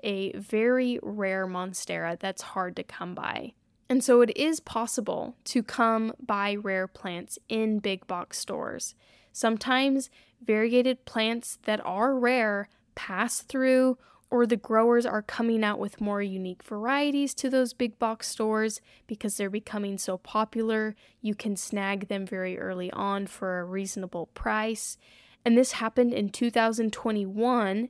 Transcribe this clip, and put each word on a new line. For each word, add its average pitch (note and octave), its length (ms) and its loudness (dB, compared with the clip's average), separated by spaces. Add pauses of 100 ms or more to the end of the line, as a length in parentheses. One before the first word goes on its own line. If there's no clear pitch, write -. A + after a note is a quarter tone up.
a G3 300 -2
very A#3+ 680 2
rare F#3+ 460 -2
Monstera F3+ 720 -6
that's G3 240 -6
hard F3+ 320 -4
to F3+ 80 -8
come F3+ 320 -10
by. - 380 -6 (360)
And B3+ 140 4
so A#3+ 180 8
it A3 140 4
is D#4 240 0
possible - 760 -4 (100)
to A#3+ 180 0
come A3+ 560 0
by G3+ 340 -2
rare F#3+ 340 -2
plants F3+ 520 -10 (100)
in A3 300 2
big G3 260 -4
box - 320 -8
stores. - 560 -6 (380)
Sometimes B3+ 800 2 (340)
variegated A#3+ 600 2
plants A3+ 580 -2
that G#3+ 200 -2
are A3+ 320 2
rare A#3 540 2 (240)
pass G#3 480 -4
through, C4 560 4 (320)
or A#3+ 160 4
the A3+ 100 4
growers A#3 520 4
are G#3+ 160 -2
coming A3+ 400 0
out G#3 160 0
with G3+ 200 -6
more G3+ 220 -2
unique F#3+ 420 -6
varieties C#4 720 0
to C4+ 140 -2
those B3+ 240 2
big A#3 240 -2
box A3+ 300 -2
stores A3 540 0 (260)
because G#3 280 -4
they're G3 140 -2
becoming G3+ 480 -4
so F#3 220 -4
popular. A3 760 -2 (260)
You G#3+ 120 -2
can G3+ 220 -4
snag G3 520 -4
them G3 200 -4
very F#3 320 -6
early F#3 320 -6
on G3 340 -4
for F#3 340 -6
a F3 60 -6
reasonable F#3 680 -6
price. A3 600 -2 (500)
And A#3+ 120 6
this B3+ 160 6
happened A#3 400 2
in G3+ 160 0
two A#3 200 0
thousand A3+ 440 2
twenty-one, G#3+ 960 0